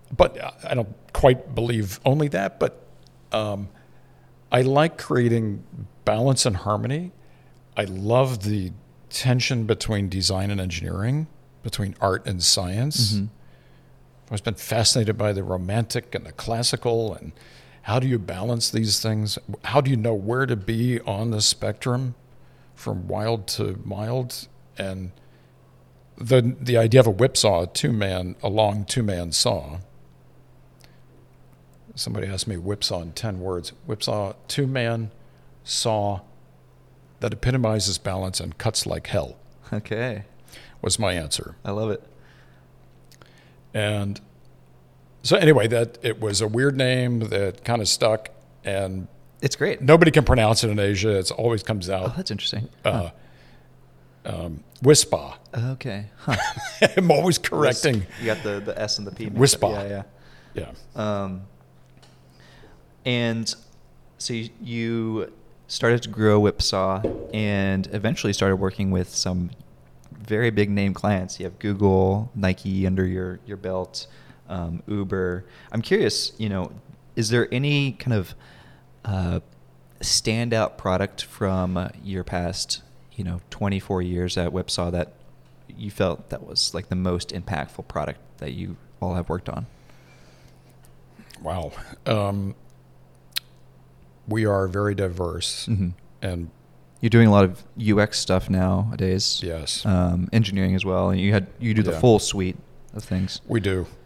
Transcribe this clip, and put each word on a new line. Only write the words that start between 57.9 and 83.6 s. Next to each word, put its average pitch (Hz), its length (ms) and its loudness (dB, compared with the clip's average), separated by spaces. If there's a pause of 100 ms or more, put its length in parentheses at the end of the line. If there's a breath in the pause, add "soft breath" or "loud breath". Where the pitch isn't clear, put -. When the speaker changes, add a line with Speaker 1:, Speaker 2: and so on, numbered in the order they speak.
Speaker 2:
Wisp. 90 100 -8 (100)
You 113 60 -4
got 107 160 -2
the, 101 180 -4
the 104 180 -8
S 107 200 -4
and 101 80 -8
the 92 60 -10
P 107 180 -8
mixed 127 260 6
up. - 60 -10
Speaker 1:
Wispa. 101 260 -2
Speaker 2:
Yeah, 98 140 -6 (520 soft breath)
yeah. - 180 -10 (220)
Speaker 1:
Yeah. 104 300 -4
Speaker 2:
Um, 95 180 -8 (1600 soft breath)
and 117 480 0 (640)
so - 160 -6
you, 117 160 -6 (120)
you 113 680 -4 (360)
started 117 340 2
to - 80 -10
grow 107 300 6
Whipsaw 95 640 2 (300)
and 98 600 0
eventually 107 400 0
started 95 240 4
working 95 340 0
with 90 180 2
some 90 420 -2 (640)
very 113 380 0
big 104 200 2
name 98 240 2
clients. 95 440 -2
You 92 60 -8
have 90 140 -10
Google, 98 760 2
Nike 95 520 0
under 92 180 2
your, 92 420 -4
your 101 120 -12
belt, 92 480 -6 (420 loud breath)
um, 85 380 -6
Uber. 95 580 -4 (260 loud breath)
I'm 110 120 -4
curious, 185 560 0
you 107 100 -4
know, 95 240 -4 (420)
is 113 140 -2
there 120 240 4
any 139 400 0
kind 117 220 -2
of, 98 200 -2 (680 loud breath)
uh, 90 360 -2 (600)
standout 113 800 0
product 92 460 0
from, 92 520 0
uh, 90 120 -2 (140)
your 95 220 -6
past, 87 560 -4 (360)
you 98 80 -6
know, 87 160 -4 (100)
twenty-four 98 500 -2